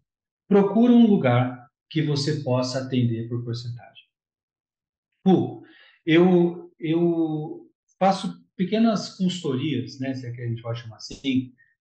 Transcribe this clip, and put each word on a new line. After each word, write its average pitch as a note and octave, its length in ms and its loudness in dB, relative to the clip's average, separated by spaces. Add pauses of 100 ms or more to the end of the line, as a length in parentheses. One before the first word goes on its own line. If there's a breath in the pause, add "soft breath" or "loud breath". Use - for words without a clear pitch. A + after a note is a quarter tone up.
(460)
Procura G3+ 460 4
um A#3 140 8
lugar B2+ 640 2 (200)
que D3+ 140 -2
você D3 400 -2
possa B2+ 420 -2
atender A#2 440 -2
por A#2+ 140 -6
porcentagem. - 640 -12 (1200)
Pô, F3 400 2 (400 loud breath)
eu, F3 720 2
eu E3 920 -2 (280)
faço F#3 460 -2 (120)
pequenas G#3+ 600 -2
consultorias, D3 840 -4
né, C3 160 -6
se A#2+ 120 -12
é A#2+ 60 -10
que B2 100 -12
a A#2+ 40 -8
gente A#2 160 -6
pode A#2 180 -8
chamar - 160 -18
assim, B2+ 560 -6 (280 soft breath)